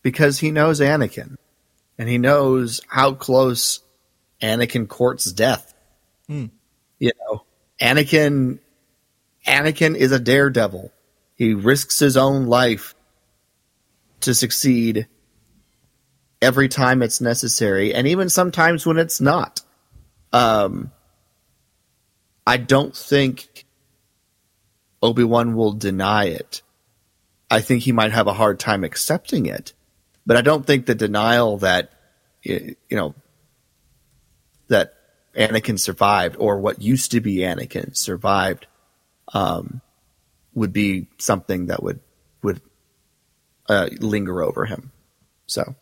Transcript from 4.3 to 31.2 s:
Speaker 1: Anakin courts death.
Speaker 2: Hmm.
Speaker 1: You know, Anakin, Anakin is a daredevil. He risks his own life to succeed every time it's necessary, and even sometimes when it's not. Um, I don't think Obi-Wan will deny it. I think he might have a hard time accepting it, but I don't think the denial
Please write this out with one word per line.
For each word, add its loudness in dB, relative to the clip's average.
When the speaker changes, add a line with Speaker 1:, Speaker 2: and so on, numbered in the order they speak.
Speaker 1:
Anakin -2
courts -2
death. 0
Speaker 2:
Hmm. -8
Speaker 1:
You 0
know, -8
Anakin, 0
Anakin 2
is 4
a 2
daredevil. 2
He 2
risks 0
his 4
own 2
life 0
to 0
succeed 0
every 4
time 2
it's -2
necessary, 0
and 0
even 0
sometimes 0
when 2
it's -2
not. 0
Um, 2
I 4
don't 0
think -2
Obi-Wan 2
will 0
deny -2
it. -8
I 4
think 0
he 0
might 2
have 2
a 0
hard 0
time 0
accepting -4
it, -10
but 4
I 4
don't 0
think 2
the 0
denial 0